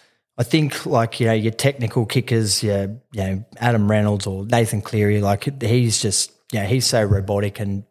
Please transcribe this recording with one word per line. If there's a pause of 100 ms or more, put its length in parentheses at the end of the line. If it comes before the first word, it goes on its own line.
(360)
I
think,
like,
you
know,
your
technical
kickers,
your, (300)
you
know, (120)
Adam
Reynolds
or
Nathan
Cleary,
like,
he's
just, (200)
you
know,
he's
so
robotic
and